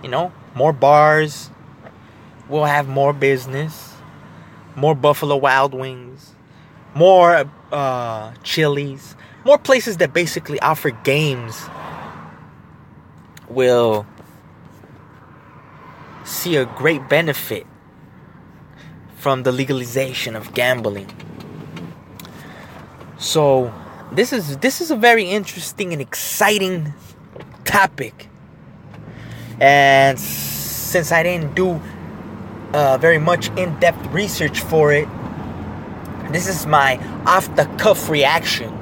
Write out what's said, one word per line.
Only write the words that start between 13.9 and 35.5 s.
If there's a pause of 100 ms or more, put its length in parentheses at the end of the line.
see
a
great
benefit (1500)
from
the
legalization
of
gambling. (2000)
So (400)
this
is,
this
is
a
very
interesting
and
exciting (720)
topic. (1300)
And
s-,
since
I
didn't
do, (920)
uh,
very
much
in-depth
research
for
it, (1200)